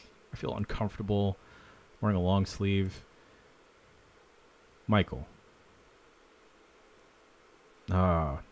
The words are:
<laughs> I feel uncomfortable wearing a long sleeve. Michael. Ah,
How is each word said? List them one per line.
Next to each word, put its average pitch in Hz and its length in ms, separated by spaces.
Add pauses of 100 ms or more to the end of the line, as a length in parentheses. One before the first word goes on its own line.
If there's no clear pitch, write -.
(140)
<laughs> - 180
I - 40
feel - 200
uncomfortable 101 800 (640)
wearing 107 160
a 90 60
long 95 220
sleeve. 98 600 (1800)
Michael. 90 400 (2750)
Ah, 85 500 (120)